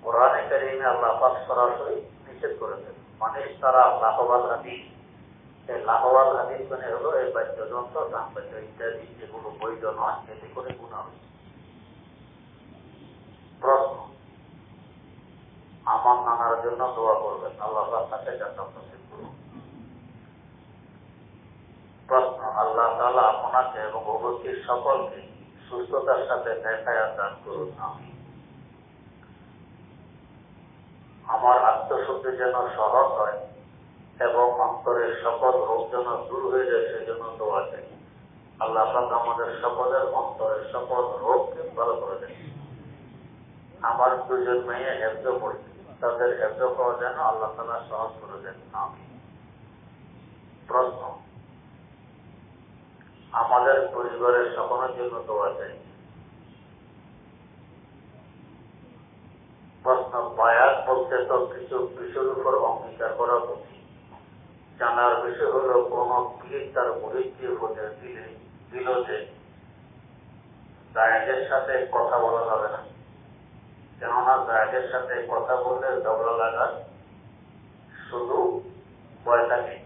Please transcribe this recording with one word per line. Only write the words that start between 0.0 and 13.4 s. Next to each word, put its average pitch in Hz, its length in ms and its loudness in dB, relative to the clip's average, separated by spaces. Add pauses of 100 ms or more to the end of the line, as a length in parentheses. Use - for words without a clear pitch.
কোরআনে 117 460 4
কারিমে 135 360 0
আল্লাহ 120 340 2
পাক 127 280 2
সরাসরি 123 480 0
নিষেধ - 640 -8
করেছেন, - 340 -10 (260)
"মান 139 300 -4
ইশতারা 127 520 6
লাহওয়াল 120 480 4
হাদিস।" - 420 -6 (800)
এই 120 120 -6
লাহওয়াল 127 560 6
হাদিস 131 340 -4
মানে 127 220 -6
হলো 131 260 0
এই 123 140 0
বাদ্যযন্ত্র, 120 800 -6
তানবাদ্য 107 460 -10
ইত্যাদি 113 640 -10
যেগুলো 110 320 -14 (100)
বৈধ 113 240 -8
নয়, 110 280 -2
এতে 110 420 -14
করে 127 180 -10
গুনাহ 104 280 -14
হয়। 90 100 -14 (2500)